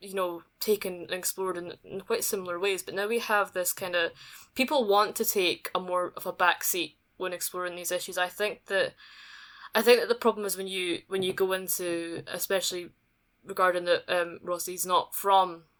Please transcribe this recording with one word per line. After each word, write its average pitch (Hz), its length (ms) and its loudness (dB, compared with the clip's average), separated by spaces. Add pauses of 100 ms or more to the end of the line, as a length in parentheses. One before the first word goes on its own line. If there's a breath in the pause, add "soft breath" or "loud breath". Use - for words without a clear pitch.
you 190 140 -12
know, 175 300 -2 (160)
taken 196 420 0
and 165 80 -10
explored 185 460 -4
in, 175 160 -8 (100)
in 190 200 -10
quite 196 200 -2
similar 180 380 -4
ways. 190 240 0
But - 100 -10
now 202 140 -2
we 233 100 0
have 208 360 0
this 180 180 -2
kind 180 240 -4
of, 170 160 2 (420 loud breath)
people 262 320 2
want 202 300 4
to 226 80 0
take 180 500 0
a 185 60 0
more 180 360 -2
of - 100 -10
a 180 60 -6
back 175 300 2
seat - 340 -2 (220)
when 185 140 -4
exploring 175 440 -6
these 175 140 -6
issues. 180 280 -4
I 180 100 0
think - 380 -6
that 185 260 0 (840 loud breath)
I 214 60 2
think 240 180 8
that - 80 0
the 233 60 4
problem 214 320 0
is 185 100 -2
when 190 120 -6
you, 185 380 -2
when 190 160 -2
you 185 120 0
go 190 180 2
into, 175 720 -4 (100)
especially 180 560 -2 (560)
regarding 185 400 2
the, 175 240 4
um, 170 340 0
Rossi's 175 440 -4
not 180 280 2
from 185 500 4 (160)